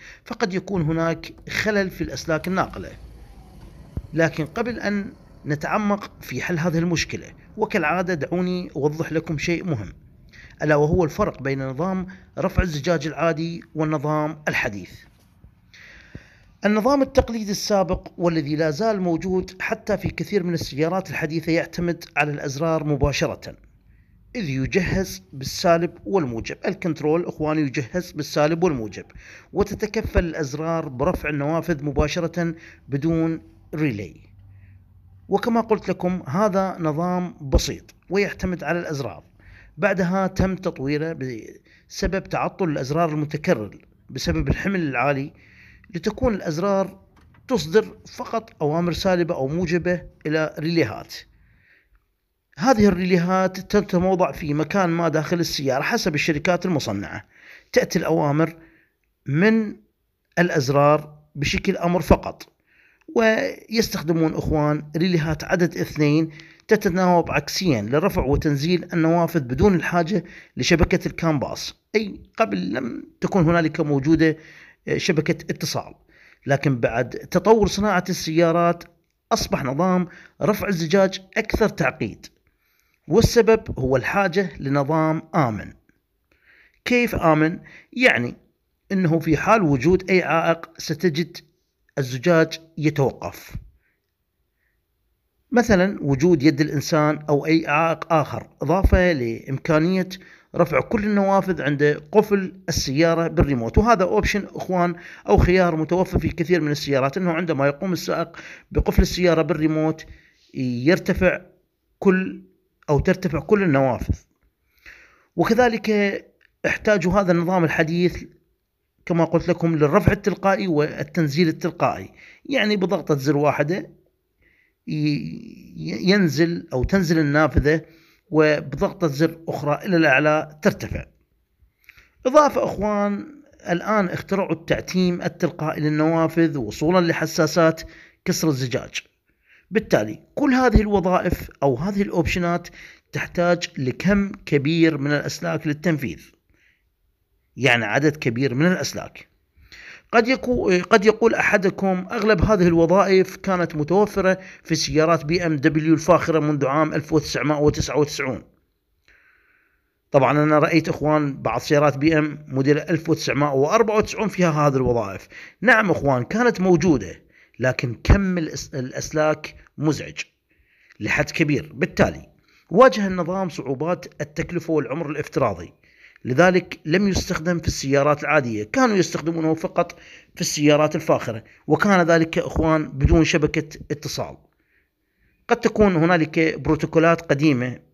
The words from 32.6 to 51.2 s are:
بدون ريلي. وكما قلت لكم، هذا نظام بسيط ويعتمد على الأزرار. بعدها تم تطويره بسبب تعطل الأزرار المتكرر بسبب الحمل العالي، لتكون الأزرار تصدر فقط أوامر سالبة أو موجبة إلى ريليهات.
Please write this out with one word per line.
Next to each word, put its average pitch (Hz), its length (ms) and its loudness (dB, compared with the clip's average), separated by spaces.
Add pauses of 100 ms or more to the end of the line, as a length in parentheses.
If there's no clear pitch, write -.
بدون 160 540 0 (340)
ريلي. 151 580 -6 (920)
وكما 226 340 0
قلت 220 280 -2
لكم، 180 380 -4
هذا 190 520 0
نظام 175 600 -4
بسيط 131 540 -2 (140)
ويعتمد 180 540 -4
على 165 160 -2
الأزرار. 135 440 -8 (540)
بعدها 190 500 0
تم 190 280 -2
تطويره 147 580 -6
بسبب 156 1120 -8
تعطل 165 460 -4
الأزرار 147 400 -2
المتكرر 147 680 -4 (320)
بسبب 156 380 -4
الحمل 185 320 -2
العالي، 139 540 -2 (640)
لتكون 214 400 -2
الأزرار 190 640 -4 (480)
تصدر 185 500 0 (180)
فقط - 340 -6 (120)
أوامر 165 320 0
سالبة 175 420 0
أو 135 120 -4
موجبة 170 540 -2 (240)
إلى 156 340 -2
ريليهات. 156 540 -2 (1400)